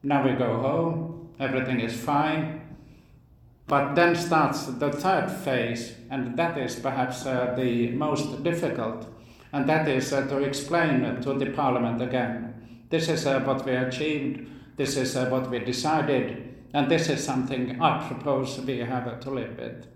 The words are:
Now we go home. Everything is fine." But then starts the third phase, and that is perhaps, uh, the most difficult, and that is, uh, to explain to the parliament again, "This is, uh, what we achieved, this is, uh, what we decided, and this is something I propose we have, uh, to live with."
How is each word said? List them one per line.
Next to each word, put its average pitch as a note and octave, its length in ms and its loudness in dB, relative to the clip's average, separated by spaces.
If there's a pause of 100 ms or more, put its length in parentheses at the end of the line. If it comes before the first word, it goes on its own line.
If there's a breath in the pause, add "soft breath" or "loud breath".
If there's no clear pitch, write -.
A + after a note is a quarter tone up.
Now C#3 200 4
we B2+ 100 4
go A2+ 240 2
home. D#3+ 720 -2 (100)
Everything C3 400 0
is A2+ 200 -2
fine." D#3 640 0 (1040 loud breath)
But C#3 280 2
then E3+ 200 6
starts D#3 500 2
the C#3 260 -2
third F#3 400 2
phase, A#2 640 -2 (160)
and B2 260 -4
that E3 200 2
is B2 180 -4
perhaps, C3 500 -2
uh, B2 300 0
the A#2+ 360 2
most C#3+ 520 -2
difficult, C#3+ 640 -2 (460 loud breath)
and C3+ 140 0
that D#3 200 4
is, C3 260 2
uh, C3+ 140 0
to C3+ 120 0
explain C3+ 800 2
to C3+ 120 -2
the C3+ 140 0
parliament B2 540 0
again, A#2 520 -2 (360 loud breath)
"This D#3+ 200 0
is, D#3 160 0
uh, C3+ 140 2
what C3 260 0
we C3+ 60 0
achieved, C3+ 760 -2 (280 loud breath)
this C#3 220 0
is, B2+ 180 0
uh, B2+ 120 2
what B2+ 220 0
we A#2+ 100 -2
decided, C3+ 840 0 (300 loud breath)
and C#3 160 2
this D#3 200 4
is - 140 0
something B2+ 580 -2
I D#3 260 2
propose C3 540 -2
we B2+ 180 -2
have, A#2+ 280 -4
uh, A2+ 140 -6
to C3+ 100 -8
live A#2+ 260 -6
with." - 380 -10